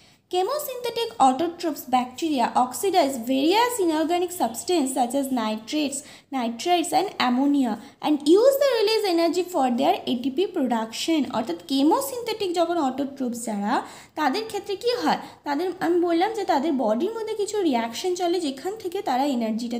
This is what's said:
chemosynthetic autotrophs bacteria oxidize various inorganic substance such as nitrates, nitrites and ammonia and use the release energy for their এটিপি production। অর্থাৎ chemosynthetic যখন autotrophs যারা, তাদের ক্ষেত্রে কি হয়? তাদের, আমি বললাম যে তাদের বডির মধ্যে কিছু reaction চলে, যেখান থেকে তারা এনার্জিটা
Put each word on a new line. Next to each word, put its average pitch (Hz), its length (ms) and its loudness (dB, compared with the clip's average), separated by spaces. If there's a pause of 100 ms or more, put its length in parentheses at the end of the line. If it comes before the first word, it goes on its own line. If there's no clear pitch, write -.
(340)
chemosynthetic 466 960 0
autotrophs 320 640 -4
bacteria 254 520 0 (100)
oxidize 269 760 2
various 381 560 2
inorganic 330 460 0 (100)
substance 262 560 0
such 247 180 0
as 277 120 0
nitrates, 254 680 -2 (360)
nitrites 269 600 0
and 370 140 2
ammonia 254 640 2 (340)
and 302 100 4
use 440 440 6
the 508 200 4
release 415 360 2
energy 339 260 2 (100)
for 254 240 2
their 302 180 2 (100)
এটিপি 262 500 0
production। 247 800 0
অর্থাৎ 330 220 -4 (140)
chemosynthetic 440 840 0
যখন 339 240 0
autotrophs 262 680 -2
যারা, 214 360 -2 (340)
তাদের 320 300 -2
ক্ষেত্রে 403 300 -6
কি 466 200 0
হয়? 294 220 0 (260)
তাদের, 302 360 -2
আমি 339 200 2
বললাম 349 340 2
যে 415 100 -4
তাদের 320 280 2
বডির 254 400 0
মধ্যে 440 220 -6
কিছু 415 280 -2
reaction 262 540 0
চলে, 359 240 0
যেখান 339 360 -4
থেকে 392 260 -6
তারা 269 240 0
এনার্জিটা 233 540 -2